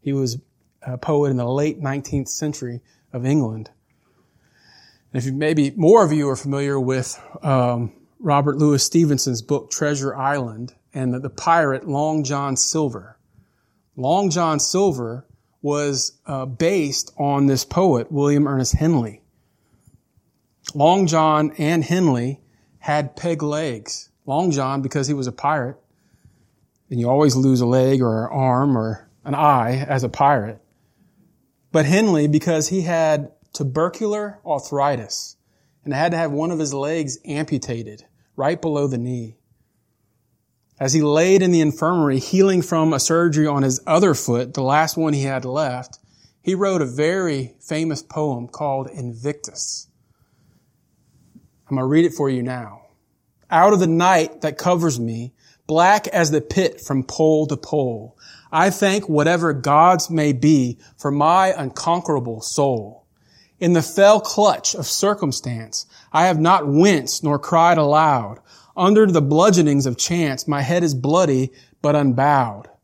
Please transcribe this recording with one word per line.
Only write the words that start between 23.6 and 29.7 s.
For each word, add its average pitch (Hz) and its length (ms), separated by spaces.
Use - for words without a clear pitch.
Long 160 260
John, 139 300
because 135 260
he 147 60
was 135 140
a 120 40
pirate, 143 460
and 123 100
you 120 100
always 139 260
lose 131 260
a 123 40
leg 131 360
or 113 260
an - 40
arm 131 460
or 110 320
an 143 100
eye 135 540